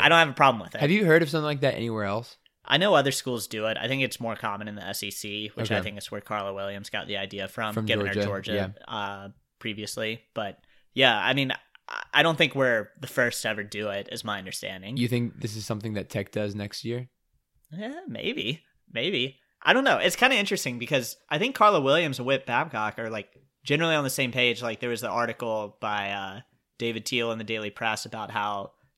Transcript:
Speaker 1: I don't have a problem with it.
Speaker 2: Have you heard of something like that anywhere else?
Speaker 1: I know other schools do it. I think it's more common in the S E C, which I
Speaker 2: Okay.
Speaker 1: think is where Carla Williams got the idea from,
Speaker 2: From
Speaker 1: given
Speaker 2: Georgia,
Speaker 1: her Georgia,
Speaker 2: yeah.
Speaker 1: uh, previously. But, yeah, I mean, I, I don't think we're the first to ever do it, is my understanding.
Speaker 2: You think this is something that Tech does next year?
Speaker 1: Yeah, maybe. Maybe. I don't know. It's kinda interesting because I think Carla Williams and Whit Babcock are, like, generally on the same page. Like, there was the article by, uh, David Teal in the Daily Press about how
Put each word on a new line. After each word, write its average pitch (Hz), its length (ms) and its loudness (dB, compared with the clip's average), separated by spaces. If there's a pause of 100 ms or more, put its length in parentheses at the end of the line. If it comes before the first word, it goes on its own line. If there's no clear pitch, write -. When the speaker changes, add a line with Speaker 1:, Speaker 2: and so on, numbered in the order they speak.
Speaker 1:
I 147 40 10
don't 165 100 10
have 160 100 6
a 131 40 -6
problem 127 300 6
with - 120 -14
it. 110 60 -2
Speaker 2:
Have 147 100 4
you 208 140 6
heard 165 180 10
of 147 60 0
something 151 160 0
like 143 160 -2
that 139 140 4
anywhere 113 280 -2
else? 104 340 -4 (260)
Speaker 1:
I - 140 4
know 190 160 4
other 139 180 6
schools 120 360 -4
do 107 180 -4
it. 110 140 -2
I 113 80 -4
think 135 160 0
it's - 160 -4
more 113 160 -4
common 104 320 -4
in 104 80 -10
the 98 100 -10
S 98 180 -6
E 101 80 -6
C, 104 440 -8
which 113 160 -2
I 110 40 2
Speaker 2:
Okay. 95 80 0
Speaker 1:
think 101 140 -8
is - 140 -12
where 104 100 -8
Carla 98 320 -4
Williams 98 360 -8
got 104 180 -6
the 101 100 -4
idea 98 300 -6
from, 107 260 -4
Speaker 2:
From 110 120 -2
Speaker 1:
given 107 200 0
Speaker 2:
Georgia, 101 140 0
Speaker 1:
her 101 60 2
Georgia, 101 280 -4 (240)
Speaker 2:
yeah. - 160 -14
Speaker 1:
uh, 101 360 -8 (300)
previously. 110 640 -6 (140)
But, 101 240 -6 (340)
yeah, 123 240 6
I 107 160 2
mean, 135 180 0 (380)
I, - 120 -8 (120)
I 147 100 8
don't 160 140 4
think 156 180 2
we're 120 340 2 (100)
the 135 80 -12
first 120 340 0
to 113 80 -2
ever 104 140 -4
do 104 260 -6
it, 98 220 -6
is 110 120 -8
my 104 140 -6
understanding. 95 600 -8
Speaker 2:
You 120 100 2
think 120 340 -2
this 107 140 -6
is 107 100 -8
something 107 300 -6
that 98 160 -6
Tech 101 200 -4
does 104 240 -4
next 101 300 -8
year? 123 240 -6 (640)
Speaker 1:
Yeah, 226 360 -10
maybe. 143 540 -4 (320)
Maybe. 135 440 -2 (260)
I 165 100 6
don't 262 100 6
know. 196 140 4
It's 175 180 2
kinda 262 200 4
interesting 196 440 -2
because 120 380 -2 (120)
I 151 100 0
think 202 160 -2
Carla 208 260 6
Williams 143 380 2
and 123 80 -4
Whit 135 180 2
Babcock 120 540 -2
are, 113 100 -4
like, 110 200 -6 (340)
generally 160 320 2
on 147 80 2
the 131 60 -2
same 131 220 -2
page. 123 300 2
Like, 113 180 -4
there 123 100 -4
was 117 120 -2
the 120 80 -4
article 110 720 -2
by, 104 300 -2
uh, 98 300 -8 (380)
David 113 260 -4
Teal 117 260 -2
in 110 60 -4
the 113 60 -10
Daily 107 260 -6
Press 107 360 -4
about 107 260 -10
how 101 400 -4 (260)